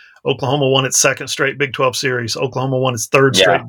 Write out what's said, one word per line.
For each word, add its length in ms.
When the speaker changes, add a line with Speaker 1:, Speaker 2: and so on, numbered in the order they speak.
Speaker 1:
Oklahoma 420
won 160
its 160
second 300
straight 280
Big 160
twelve 220
series. 400
Oklahoma 420
won 160
its 140
third 300
Speaker 2:
Yeah. 60
Speaker 1:
straight 260